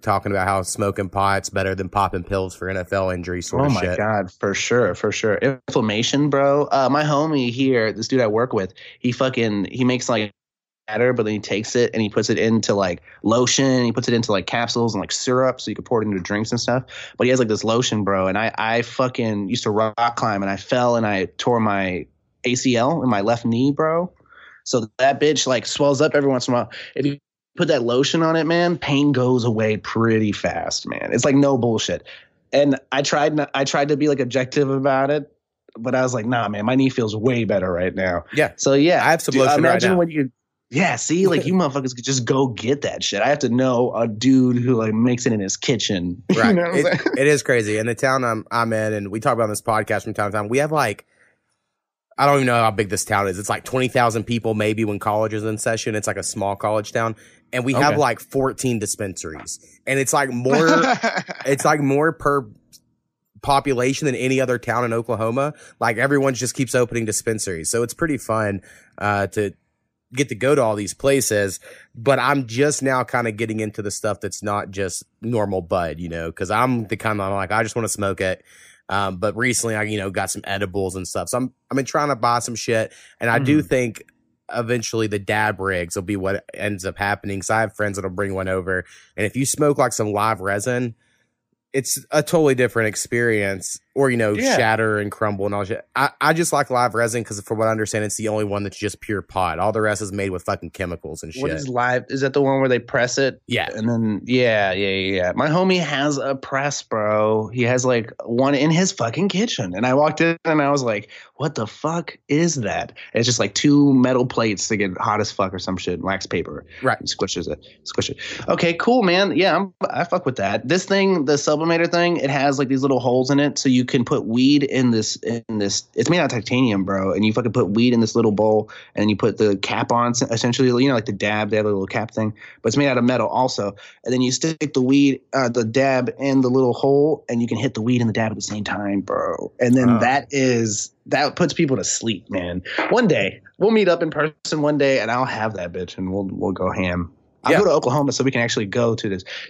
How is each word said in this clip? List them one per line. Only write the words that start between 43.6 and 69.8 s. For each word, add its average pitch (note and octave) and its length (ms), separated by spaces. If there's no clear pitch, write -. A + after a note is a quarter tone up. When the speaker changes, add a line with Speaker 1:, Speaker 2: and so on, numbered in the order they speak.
Speaker 2:
a A#2 140
dude B2 480
who, B2 200
like, A2 180
makes A#2+ 320
it A2+ 80
in G#2 60
his F#2+ 180
kitchen. F#2 720
<laughs> F#3+ 80
Speaker 1:
Right. A2+ 120
Speaker 2:
You G3+ 60
know F3 80
what - 80
I'm - 80
Speaker 1:
It, D3+ 80
Speaker 2:
saying? D3 120
Speaker 1:
it C#3 80
is D3 160
crazy. G#2+ 340
In A2 100
the A#2 80
town C3 300
I'm, A2 260
I'm A#2 220
in, G#2+ 220
and G2+ 160
we A2 100
talk B2+ 140
about A2+ 140
this G#2 140
podcast G#2+ 420
from G#2+ 100
time G#2 180
to G#2+ 60
time, G#2 100
we A#2+ 100
have, D3 140
like, B2+ 340
I C#3 80
don't C#3+ 100
even C3 100
know A#2+ 140
how A2 100
big G2+ 200
this G2+ 140
town G2+ 240
is. F2+ 100
It's, G#2 100
like, A2 160
twenty B2+ 240
thousand A2+ 360
people A2+ 300
maybe G#2+ 300
when G2+ 140
college G#2+ 340
is G#2+ 120
in A2 120
session. A2+ 380
It's, G#2 120
like, G2 120
a F#2 40
small G2+ 340
college G#2+ 360
town. A2+ 240
And B2 120
we C3+ 80
have, C#3+ 200
Speaker 2:
Okay. - 40
Speaker 1:
like, B2 240
fourteen B2+ 580
dispensaries. G2 800
And C3+ 120
it's, C3 140
like, C#3 180
more, C3 360
Speaker 2:
<laughs> A3+ 800
Speaker 1:
it's, C#3 180
like, D3+ 160
more C#3+ 320
per C#3+ 340
population C3+ 640
than B2+ 80
any C3 260
other B2 180
town A#2+ 260
in A2+ 80
Oklahoma. A#2 600
Like, A#2 180
everyone C3+ 380
just A#2+ 200
keeps C3 200
opening A#2 320
dispensaries. G2+ 640
So A#2 120
it's A#2+ 120
pretty D#3 240
fun, G#2+ 420
uh, G2+ 300
to G2+ 240